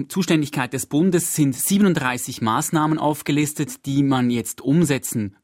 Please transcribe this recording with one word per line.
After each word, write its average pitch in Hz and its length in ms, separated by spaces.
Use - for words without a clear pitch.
Zuständigkeit 156 640
des 127 120
Bundes 170 480
sind 139 220
siebenunddreißig 156 880
Maßnahmen 151 560
aufgelistet, 147 880
die 139 160
man 131 260
jetzt 120 320
umsetzen 139 840